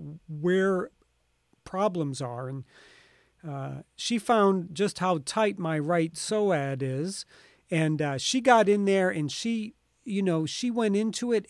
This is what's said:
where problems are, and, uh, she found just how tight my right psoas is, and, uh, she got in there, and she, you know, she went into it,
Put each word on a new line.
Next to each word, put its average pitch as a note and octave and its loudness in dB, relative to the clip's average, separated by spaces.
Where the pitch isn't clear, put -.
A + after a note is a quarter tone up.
where F3+ 0
problems F3+ -2
are, B2 -8
and, C3+ -10
uh, C#3 -8
she - -2
found G3 4
just G3 -2
how F3+ 2
tight G#3+ 0
my D#3+ -2
right E3 0
psoas D3+ 0
is, C#3 -4
and, D#3 0
uh, C#3+ -2
she B3+ -2
got A3+ 6
in G#3 2
there, G3 4
and D#3 -2
she, A3+ -4
you G3+ -2
know, E3 2
she B3 -4
went A3 2
into A3+ 0
it, G#3 0